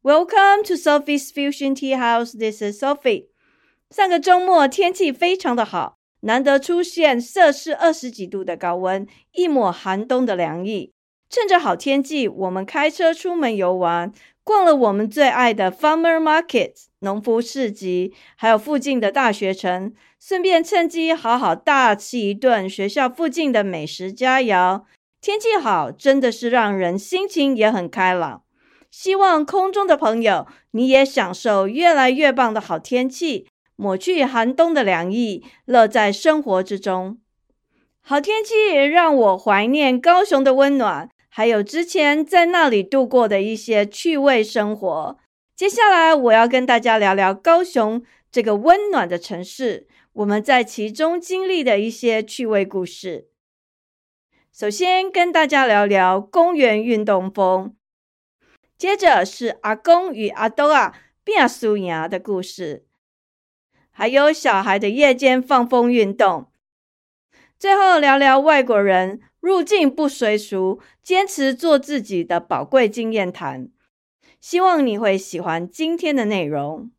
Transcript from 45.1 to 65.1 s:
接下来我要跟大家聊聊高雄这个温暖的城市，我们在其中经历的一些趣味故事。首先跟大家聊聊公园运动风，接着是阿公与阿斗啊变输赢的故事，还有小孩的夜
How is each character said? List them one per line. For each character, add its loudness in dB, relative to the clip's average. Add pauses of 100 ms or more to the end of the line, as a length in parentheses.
接 -2
下 2
来 4
我 4
要 6
跟 0
大 2
家 2
聊 2
聊 2
高 2
雄 -2 (280)
这 -2
个 0
温 4
暖 -2
的 -6
城 -12
市， -8 (260)
我 -6
们 -2
在 2
其 -8
中 -2
经 -6
历 -2
的 2
一 -4
些 -2
趣 -8
味 0
故 -8
事。 -14 (1200)
首 -6
先 0
跟 0
大 2
家 2
聊 4
聊 2
公 2
园 2
运 0
动 -2
风， -2 (1000)
接 0
着 4
是 -8
阿 -2
公 2
与 -6
阿 -4
斗 0
啊 2 (300)
变 2
输 -2
赢 -6
的 -6
故 -6
事， -12 (1080)
还 -4
有 4
小 0
孩 0
的 -2
夜 4